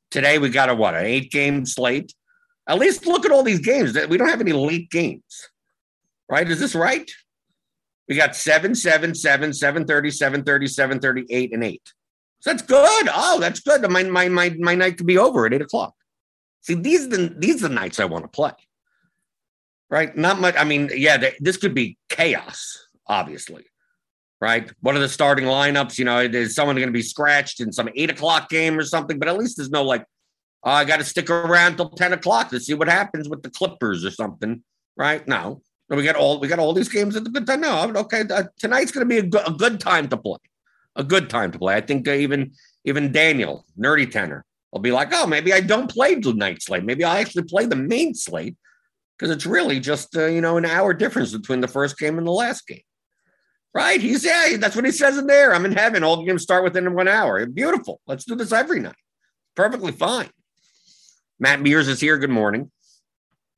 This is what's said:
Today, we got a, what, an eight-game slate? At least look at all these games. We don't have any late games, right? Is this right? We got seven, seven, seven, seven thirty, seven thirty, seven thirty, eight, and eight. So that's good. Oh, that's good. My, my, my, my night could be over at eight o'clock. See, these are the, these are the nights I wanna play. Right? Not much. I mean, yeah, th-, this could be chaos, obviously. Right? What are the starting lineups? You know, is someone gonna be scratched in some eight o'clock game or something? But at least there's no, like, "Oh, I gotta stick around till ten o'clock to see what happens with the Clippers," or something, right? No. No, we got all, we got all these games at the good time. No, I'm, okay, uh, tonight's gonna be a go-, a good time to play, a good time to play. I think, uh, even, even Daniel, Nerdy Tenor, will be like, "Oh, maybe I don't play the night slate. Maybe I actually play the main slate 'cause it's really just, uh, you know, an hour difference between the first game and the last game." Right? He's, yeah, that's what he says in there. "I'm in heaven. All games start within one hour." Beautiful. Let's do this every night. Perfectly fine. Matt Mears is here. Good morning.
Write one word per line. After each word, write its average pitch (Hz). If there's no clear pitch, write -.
Today, 143
we 139
got 127
a, 123
what, 104
an 82
eight-game 135
slate? 127
At -
least 339
look 349
at 311
all 277
these 214
games. 156
We 170
don't 254
have 233
any 180
late 156
games, -
right? 160
Is 165
this 262
right? 196
We 135
got 143
seven, 160
seven, 165
seven, 147
seven 143
thirty, 147
seven 139
thirty, 139
seven 131
thirty, 127
eight, 123
and 113
eight. -
So 294
that's 269
good. 320
Oh, 330
that's 170
good. 277
My, 185
my, 180
my, 175
my 175
night 180
could 175
be 180
over 190
at 120
eight 143
o'clock. -
See, 170
these 269
are -
the, 180
these 240
are 156
the 131
nights 95
I 101
wanna 85
play. -
Right? 151
Not 185
much. 180
I 147
mean, 143
yeah, 139
th-, 131
this 185
could 180
be 117
chaos, -
obviously. 82
Right? 113
What 135
are 143
the 139
starting 139
lineups? 139
You 127
know, 123
is 120
someone 147
gonna 127
be 117
scratched 143
in 110
some 113
eight 156
o'clock 151
game 160
or 156
something? 151
But 151
at 180
least 233
there's 139
no, 147
like, 131
"Oh, 120
I 143
gotta 156
stick 170
around 170
till 170
ten 180
o'clock 190
to 123
see 143
what 151
happens 170
with 147
the -
Clippers," 107
or 98
something, 110
right? 151
No. 110
No, 143
we 143
got 156
all, 143
we 139
got 170
all 160
these -
games 208
at 220
the 240
good 254
time. 269
No, 285
I'm, 208
okay, 214
uh, 190
tonight's 247
gonna 254
be 233
a 208
go-, 185
a 165
good 208
time 160
to 127
play, 90
a 143
good 160
time 101
to 80
play. 92
I 110
think, 135
uh, 143
even, 139
even 143
Daniel, 147
Nerdy 143
Tenor, 80
will -
be 120
like, 131
"Oh, 330
maybe 160
I 190
don't 220
play 285
the 165
night 98
slate. 92
Maybe 131
I 175
actually 175
play 185
the 226
main 226
slate -
'cause 165
it's 151
really 269
just, -
uh, 160
you 165
know, 170
an 170
hour 180
difference 185
between 123
the 123
first 139
game 156
and 170
the 170
last 233
game." -
Right? 359
He's, 233
yeah, 330
that's 202
what 240
he 262
says 277
in 277
there. 277
"I'm 175
in 196
heaven. 208
All 165
games 180
start 185
within 180
one 185
hour." 139
Beautiful. 165
Let's 135
do 233
this 220
every 269
night. 175
Perfectly 202
fine. 185
Matt 139
Mears 143
is 131
here. 151
Good 139
morning. 110